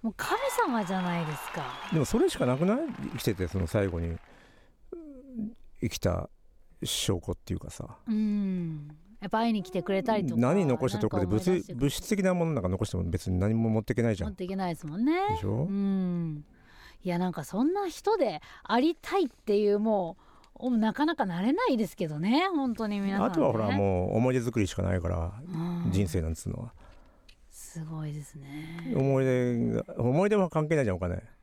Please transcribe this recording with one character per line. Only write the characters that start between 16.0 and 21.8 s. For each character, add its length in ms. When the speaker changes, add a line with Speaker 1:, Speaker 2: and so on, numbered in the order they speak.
Speaker 1:
い 60
や、 100
な 100
ん 40
か 120
そ 180
ん 100
な 160
人 280
で 240
あ 160
り 160
た 220
い 80
っ 20
て 300
い 120
う、 80
も 380
う、 180
な 160
か 140
な 80
か 100
な 160
れ 120
な 160
い 80
で 100